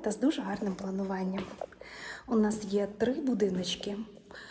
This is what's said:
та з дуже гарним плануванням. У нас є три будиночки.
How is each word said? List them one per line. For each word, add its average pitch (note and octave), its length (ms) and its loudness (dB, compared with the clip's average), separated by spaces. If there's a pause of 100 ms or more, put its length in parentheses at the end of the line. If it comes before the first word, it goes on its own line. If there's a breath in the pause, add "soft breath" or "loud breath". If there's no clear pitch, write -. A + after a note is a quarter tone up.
та G#3+ 80 2
з G3+ 60 -2
дуже C4+ 240 2
гарним G3 340 -2
плануванням. F#3+ 680 -2 (840 loud breath)
У A#3 80 2
нас G#3+ 280 6
є G3+ 240 2
три A3+ 260 2
будиночки. G3+ 840 2 (540 loud breath)